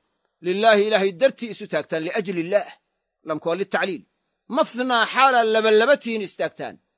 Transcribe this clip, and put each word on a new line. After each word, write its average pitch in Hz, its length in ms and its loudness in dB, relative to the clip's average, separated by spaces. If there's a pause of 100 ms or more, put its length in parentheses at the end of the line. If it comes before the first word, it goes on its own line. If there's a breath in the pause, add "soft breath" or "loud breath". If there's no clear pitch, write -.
(420)
"Lillaahi", 202 440 4
Ilaahay 196 260 0
dartii 226 380 -2
isu 196 160 -12
taagtaan, 160 380 -4
"liajli 175 360 -6
illaah." 185 300 -2 (560)
Lamku 156 220 -6
waa 170 80 -2
litacliil. 185 460 -4 (480)
"Mathnaa", 247 560 0
xaala 254 380 4
laba 220 260 2
laba 226 260 4
tihiin 226 260 -6
istaagtaan. 156 540 -8 (220)